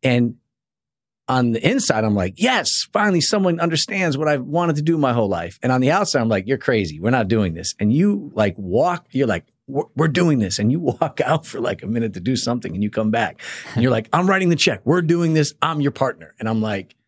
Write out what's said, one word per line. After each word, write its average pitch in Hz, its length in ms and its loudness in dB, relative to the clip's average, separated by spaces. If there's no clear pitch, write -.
And 123 340 0
on 123 240 2
the 113 180 0
inside, 214 340 0
I'm 107 100 2
like, 95 220 0
"Yes, 226 340 0
finally 196 260 2
someone 180 400 0
understands 165 560 -2
what 151 100 -2
I've 147 180 0
wanted 160 320 0
to 151 60 -4
do 165 140 2
my 139 160 2
whole 113 160 2
life." 85 340 -4
And 127 80 0
on 127 120 2
the 131 80 2
outside, 185 320 0
I'm 113 80 0
like, 98 180 0
"You're 135 80 0
crazy. 95 420 0
We're 95 120 0
not 117 180 0
doing 104 240 2
this." 82 260 -8
And 107 140 2
you, 190 420 0
like, 104 220 0
walk, 104 540 -2
you're 131 160 0
like, 92 180 -2
"We're, 135 180 -4
we're 156 120 2
doing 156 160 4
this." 98 200 -2
And 107 140 2
you 170 80 0
<laughs> 139 200 -2
walk - 200 -2
out - 240 0
for, - 160 -10
like, 98 220 -6
a 98 40 -10
minute 113 280 -2
to 95 60 -8
do 123 160 -2
something 120 380 -4
and 95 80 -2
you 104 80 -2
come 110 200 -2
back 113 320 0
and 113 80 2
you're 127 100 4
like, 110 220 0
"I'm 175 160 2
writing 190 180 2
the 170 80 4
check. 127 280 0
We're 170 180 2
doing 165 320 2
this. 151 260 2
I'm 151 220 0
your 139 100 0
partner." 101 460 -4
And 113 100 -4
I'm 113 140 0
like 101 340 -6